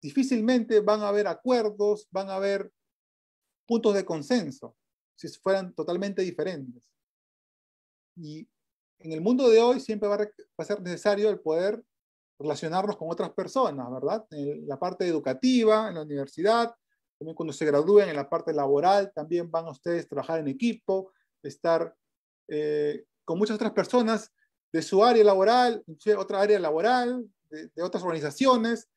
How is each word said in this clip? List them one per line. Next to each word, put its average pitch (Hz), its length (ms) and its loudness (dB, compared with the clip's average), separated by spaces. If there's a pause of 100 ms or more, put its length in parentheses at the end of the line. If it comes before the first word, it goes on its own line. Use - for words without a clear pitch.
difícilmente 233 800 2
van 208 200 2
a 208 60 -4
haber 202 200 0
acuerdos, 208 840 -2
van 190 180 -6
a 190 60 -6
haber 196 360 -4 (920)
puntos 226 300 2
de 196 100 0
consenso, 156 720 -4 (400)
si - 140 -14
fueran 190 440 -4
totalmente 180 480 -4
diferentes. 151 720 -8 (1200)
Y 156 320 -16 (520)
en 165 120 -12
el 156 100 -6
mundo 247 280 4
de 220 100 10
hoy 240 200 4
siempre 208 280 -6
va 208 80 0
a - 40 -2
re-, 208 180 -4
va - 260 -12
a - 20 -8
ser 202 160 -4
necesario 202 480 0
el 190 100 -2
poder 185 440 -2 (560)
relacionarnos 160 580 -4
con 160 120 -10
otras 170 220 -6
personas, 160 600 -4
¿verdad? 147 400 -4
En 147 360 -8
la 143 100 -6
parte 180 300 -4
educativa, 214 800 2
en 185 80 -10
la 160 60 -8
universidad, 165 760 0 (420)
también 160 180 -12
cuando 160 180 -8
se 160 120 -2
gradúen 170 440 6
en 156 60 -4
la 139 140 -6
parte 165 240 -4
laboral, 156 600 2
también 165 360 -4
van 165 160 -4
a 165 60 -12
ustedes 170 340 -6
a - 40 -20
trabajar 151 300 -4
en 151 80 -6
equipo, 190 680 -4 (280)
estar, 165 540 -2 (520)
eh, 151 580 -4 (200)
con 165 120 -4
muchas 214 180 0
otras 214 160 -2
personas 220 600 0 (420)
de 160 80 -2
su 196 240 2
área 240 180 6
laboral, 214 640 4
inclusive 208 300 -2
otra 196 260 -2
área 208 180 4
laboral, 240 680 0 (240)
de, 156 180 -16
de 165 160 -8
otras 180 200 -6
organizaciones. 226 920 0